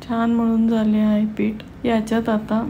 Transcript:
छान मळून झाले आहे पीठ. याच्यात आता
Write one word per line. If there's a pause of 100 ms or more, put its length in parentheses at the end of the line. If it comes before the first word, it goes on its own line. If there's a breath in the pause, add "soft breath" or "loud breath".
छान
मळून
झाले
आहे (140)
पीठ.
याच्यात
आता